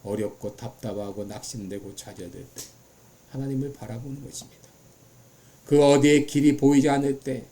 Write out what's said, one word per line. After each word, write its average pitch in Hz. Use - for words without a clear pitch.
어렵고 104
답답하고 104
낙심되고 101
좌절될 90
때 -
하나님을 135
바라보는 120
것입니다. -
그 147
어디에 143
길이 139
보이지 143
않을 139
때 123